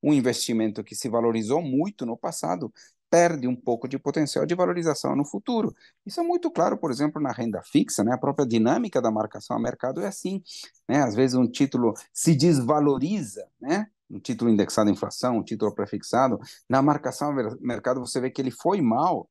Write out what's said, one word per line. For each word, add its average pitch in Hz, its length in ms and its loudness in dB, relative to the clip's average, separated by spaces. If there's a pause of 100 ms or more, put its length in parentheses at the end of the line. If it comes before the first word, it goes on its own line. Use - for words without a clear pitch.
um 147 120 2
investimento 113 680 0
que 104 120 -14
se - 140 -6
valorizou 117 520 0
muito 147 460 -2
no 117 100 -6
passado 170 560 -6 (380)
perde 170 360 4
um 127 80 0
pouco 123 320 -4
de 135 120 -6
potencial 147 480 -2
de 160 80 0
valorização 175 600 0
no 139 100 0
futuro. 214 500 -2 (320)
Isso 202 120 -10
é 339 40 0
muito 349 280 0
claro, - 280 0
por 160 120 -4
exemplo, 147 300 -2
na 139 100 -2
renda 113 320 -4
fixa, - 400 0
né? 117 120 2
A 123 40 -4
própria 135 280 0
dinâmica 120 560 2
da 117 80 2
marcação 107 460 -4
a 113 40 -2
mercado 123 400 -4
é 202 60 -4
assim, 196 360 -6 (460)
né? 143 140 2
Às 117 120 0
vezes, 127 220 4
um 127 100 4
título 123 460 2 (200)
se - 220 4
desvaloriza, 143 1120 2 (140)
né? 185 260 -2 (240)
Um 104 80 -12
título 117 320 0
indexado 104 380 4
à 101 40 4
inflação, 120 460 -2
um 104 60 -4
título 107 300 -2
prefixado, 113 640 0 (300)
na 131 120 2
marcação 143 500 0
a - 40 -4
mer-, 120 260 -4
mercado 123 400 -2
você 123 200 -6
vê 127 100 -4
que 135 100 -8
ele 131 100 -2
foi 185 300 -2
mal 131 500 0